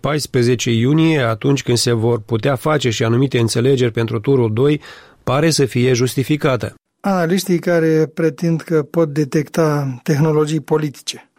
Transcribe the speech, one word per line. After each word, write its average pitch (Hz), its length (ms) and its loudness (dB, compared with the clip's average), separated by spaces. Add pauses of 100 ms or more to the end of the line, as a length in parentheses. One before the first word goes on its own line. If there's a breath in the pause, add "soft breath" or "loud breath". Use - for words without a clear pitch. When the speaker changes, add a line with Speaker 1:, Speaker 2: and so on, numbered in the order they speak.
Speaker 1:
paisprezece 127 720 0
iunie, 151 500 2
atunci 131 420 0
când 120 140 0
se 120 160 0
vor 117 260 0
putea 113 360 -2
face 135 360 0
și 113 140 -2
anumite 123 340 2
înțelegeri 120 540 2
pentru 113 280 -2
turul 123 320 2
doi, 143 280 0 (440 loud breath)
pare 147 260 0
să 147 140 2
fie 123 280 0
justificată. 127 840 -2 (260)
Speaker 2:
Analiștii 180 580 0
care 160 560 2
pretind 165 460 -2
că 156 220 -2
pot 160 260 -2
detecta 147 920 -2
tehnologii 156 580 0
politice - 680 -6 (100)